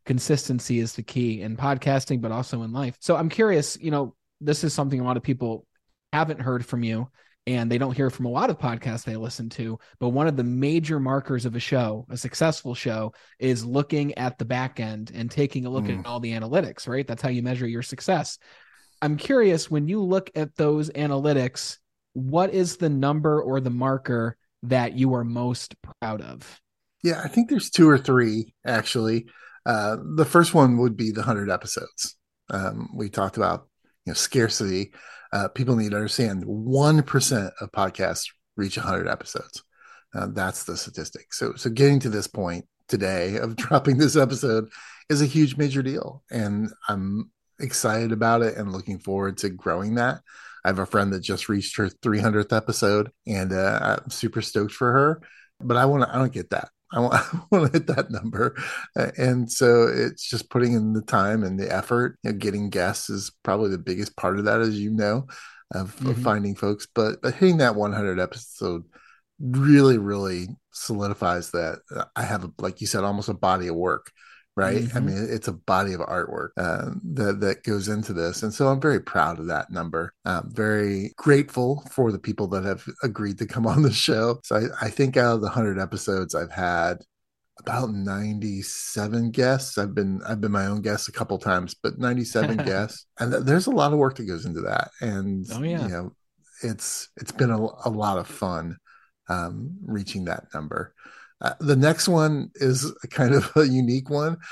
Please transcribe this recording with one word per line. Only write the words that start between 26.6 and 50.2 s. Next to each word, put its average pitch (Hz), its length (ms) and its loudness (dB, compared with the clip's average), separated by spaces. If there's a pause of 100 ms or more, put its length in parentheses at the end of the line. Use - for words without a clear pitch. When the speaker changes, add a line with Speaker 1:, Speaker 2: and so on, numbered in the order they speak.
Speaker 2:
Yeah, 170 200 0
I 151 60 -6
think 233 200 2
there's 262 220 0
two 160 180 10
or 143 80 10
three, 117 560 2 (100)
actually. 113 640 0 (400)
Uh, 110 320 0 (200)
the 156 80 6
first 170 280 6
one 127 240 8
would 120 180 2
be 110 160 0
the 107 120 -4
hundred 101 260 0
episodes. - 680 -6 (360)
Um, 104 420 -4
we 110 160 -6
talked 95 280 -2
about, 87 300 0 (380)
you - 60 -6
know, - 40 -6
scarcity. 101 760 0 (420)
Uh, 101 140 -2
people 123 280 0
need 107 160 0
to 104 60 -2
understand 104 480 -2
one 135 560 4
percent 127 580 0
of 98 120 -10
podcasts 95 540 -2 (300)
reach 98 220 -4
a 101 40 -6
hundred 90 260 -2
episodes. - 560 -8 (500)
Uh, 95 180 -4
that's 95 340 -4
the 85 120 -8
statistic. - 560 -12
So, 117 220 -6
so 120 160 -4
getting 139 300 6
to 127 80 -2
this 104 180 -2
point 87 380 -6 (220)
today 95 500 0
of 113 180 -4
<laughs> - 80 -8
dropping 135 340 4
this 147 180 4
episode 123 540 2 (400)
is 147 140 2
a - 20 6
huge 139 320 4
major 139 240 0
deal. 135 480 -6
And 104 400 -2 (180)
I'm 101 440 -4 (280)
excited 117 520 0
about 117 300 4
it 113 160 0
and 101 140 -6
looking 95 280 -6
forward 98 380 -4
to 101 120 -2
growing 95 460 -2
that. 120 260 0 (420)